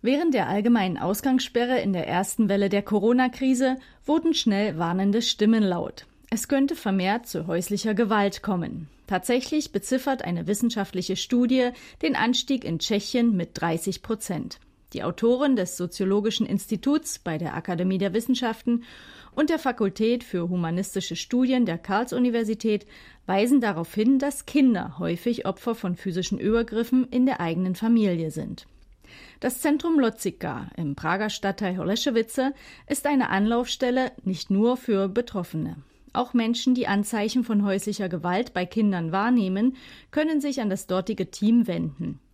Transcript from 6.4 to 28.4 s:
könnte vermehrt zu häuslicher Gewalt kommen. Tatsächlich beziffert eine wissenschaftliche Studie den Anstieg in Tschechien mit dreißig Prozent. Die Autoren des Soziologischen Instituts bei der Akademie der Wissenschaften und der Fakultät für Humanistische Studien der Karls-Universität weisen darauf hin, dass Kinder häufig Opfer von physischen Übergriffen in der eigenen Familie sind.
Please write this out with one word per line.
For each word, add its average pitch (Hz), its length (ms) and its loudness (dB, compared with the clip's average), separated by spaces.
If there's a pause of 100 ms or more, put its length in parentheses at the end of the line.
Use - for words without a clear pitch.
könnte 277 280 2
vermehrt 196 520 0
zu 160 200 -6
häuslicher 190 460 -2
Gewalt 202 480 0
kommen. 170 480 -4 (160)
Tatsächlich 254 680 -2
beziffert 254 520 -2
eine 170 240 -4
wissenschaftliche 202 680 -2
Studie 247 540 2 (320)
den 320 140 0
Anstieg 254 500 0
in 165 140 -4
Tschechien 226 580 0
mit 175 160 -4
dreißig 170 480 -2
Prozent. - 580 -6 (340)
Die - 100 -8
Autoren 247 520 2
des 180 200 -2
Soziologischen 202 680 0
Instituts - 760 -2
bei 160 180 -4
der 165 180 -4
Akademie 180 420 -2
der 185 160 0
Wissenschaften 233 680 -2 (520)
und 302 140 2
der 320 100 2
Fakultät 240 640 0
für 170 260 -4
Humanistische 175 680 -4
Studien 254 480 2
der 170 120 -2
Karls-Universität 226 1080 0 (400)
weisen 233 340 4
darauf 185 340 -2
hin, 233 240 4
dass 277 280 -2
Kinder 233 520 2
häufig 175 480 -2
Opfer 226 300 -2
von 180 200 -4
physischen 185 440 -4
Übergriffen 233 680 2
in 254 160 2
der 262 160 0
eigenen 175 340 0
Familie 196 560 2
sind. - 360 -10 (720)